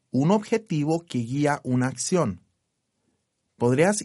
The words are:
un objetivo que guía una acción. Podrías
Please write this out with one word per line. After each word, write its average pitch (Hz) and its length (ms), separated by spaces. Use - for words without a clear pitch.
un 143 220
objetivo 170 760
que - 120
guía 139 440
una 127 240
acción. 131 540
Podrías 147 480